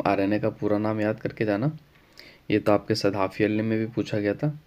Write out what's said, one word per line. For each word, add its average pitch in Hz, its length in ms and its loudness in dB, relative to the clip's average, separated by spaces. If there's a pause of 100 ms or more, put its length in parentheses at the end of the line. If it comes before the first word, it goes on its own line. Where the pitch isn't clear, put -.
आरएनए 98 340 2
का 110 100 0
पूरा 104 280 0
नाम 107 220 -2
याद 107 200 -2
करके - 240 -4
जाना, 107 260 0 (800)
ये 107 80 4
तो 104 140 4
आपके 104 220 2
सदाफी 101 540 0
में 110 300 0
भी 110 100 -2
पूछा 107 300 -4
गया 101 160 0
था। 151 320 -4